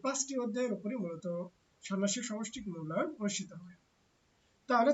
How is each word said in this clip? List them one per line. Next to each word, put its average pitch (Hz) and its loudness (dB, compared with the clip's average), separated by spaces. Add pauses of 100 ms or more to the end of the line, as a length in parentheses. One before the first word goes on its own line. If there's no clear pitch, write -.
পাঁচটি 269 0 (100)
অধ্যায়ের 240 0
উপরই 226 -4
মূলত 165 -6 (600)
ষান্মাসিক 202 0
সমষ্টিক 214 -6
মূল্যায়ন 165 -2 (100)
অনুষ্ঠিত 202 -2
হবে। 180 -16 (920)
তাহলে 262 8